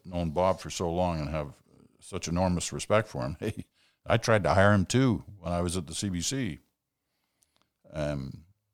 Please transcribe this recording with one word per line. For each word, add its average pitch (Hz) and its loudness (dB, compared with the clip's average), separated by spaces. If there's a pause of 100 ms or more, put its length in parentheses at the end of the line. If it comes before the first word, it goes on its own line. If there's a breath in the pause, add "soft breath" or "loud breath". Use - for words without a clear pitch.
known 87 -2
Bob 90 2
for 76 -10
so 87 -2
long 85 0
and 71 -6
have 76 -4 (520)
such - -10
enormous 87 0
respect 104 0
for - -6
him. 65 -6
<laughs> - -14
Hey, - -6 (400)
I - 4
tried 110 2
to 73 4
hire 101 8
him 98 4
too 120 2 (140)
when 87 -6
I 87 0
was 87 -2
at 85 -4
the 78 -12
C 104 -4
B 87 -4
C. 101 -4 (1300)
Um, 73 -6 (300)